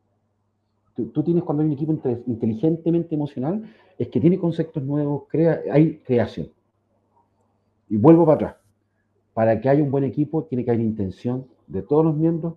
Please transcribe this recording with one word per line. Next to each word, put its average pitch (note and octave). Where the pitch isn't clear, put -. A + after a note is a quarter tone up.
Tú, A#2
tú D3+
tienes E3+
cuando D3+
hay D#3
un D3+
equipo D3+
inte-, B2+
inteligentemente D#3+
emocional, D3
es A#2
que -
tiene E3+
conceptos E3
nuevos, C#3+
crea, D#3+
hay D3+
creación. G#2+
Y A2
vuelvo E3
para D#3
atrás. F#2+
Para A2+
que C3
haya C#3+
un C#3+
buen C#3
equipo, D3
tiene B2
que A#2+
haber A#2
intención A2
de -
todos D3
los D#3+
miembros D#3+